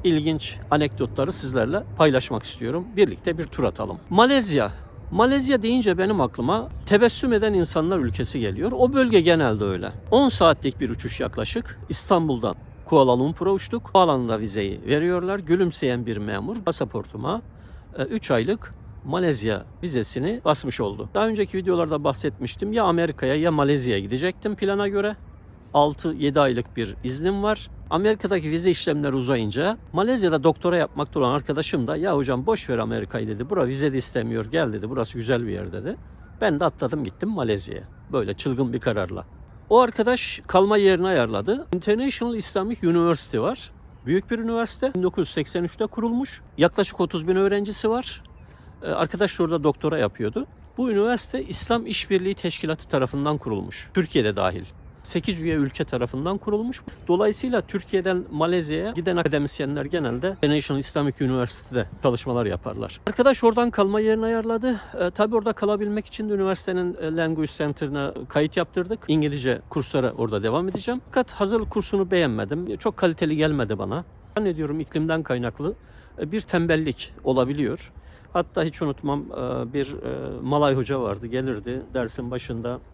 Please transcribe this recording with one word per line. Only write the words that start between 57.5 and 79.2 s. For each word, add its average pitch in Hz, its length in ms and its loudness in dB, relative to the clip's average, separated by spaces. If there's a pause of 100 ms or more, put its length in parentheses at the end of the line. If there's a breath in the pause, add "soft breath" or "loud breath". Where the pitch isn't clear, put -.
Türkiye'den 185 720 -2
Malezya'ya 165 600 0
giden 175 240 -2
akademisyenler 143 680 -2
genelde 143 440 -2
International 147 520 0
Islamic 143 440 -2
University'de 123 600 -2 (160)
çalışmalar 120 440 0
yaparlar. 107 600 -6
Arkadaş 247 380 4
oradan 233 260 4
kalma 208 300 2
yerini 220 240 2
ayarladı. 226 560 -2 (200 loud breath)
Ee, 180 100 2
tabii 214 260 2
orada 214 160 2
kalabilmek 208 540 -2
için 214 220 -8
de 208 40 -2
üniversitenin, 185 680 0
e, 160 160 -4
Language 160 400 0
Center'ına 143 580 -4 (140)
kayıt 151 280 0
yaptırdık. 180 420 -2 (100)
İngilizce 143 600 0
kurslara 131 440 -2
orada 107 300 -2
devam 147 260 0
edeceğim. 233 380 -4
Fakat - 260 0
hazırlık 214 380 0
kursunu 196 400 0
beğenmedim. 143 640 0
Çok - 200 -4
kaliteli 160 400 0
gelmedi 139 420 0
bana. 107 260 -6 (320)
Zannediyorum 160 440 -2
iklimden 160 420 -2
kaynaklı, 131 520 -4 (440 loud breath)
e, 151 140 -6
bir 214 80 -2
tembellik 160 760 0 (100)
olabiliyor. 131 680 0 (400 loud breath)
Hatta 175 300 -2
hiç 160 200 -4
unutmam, 143 380 -2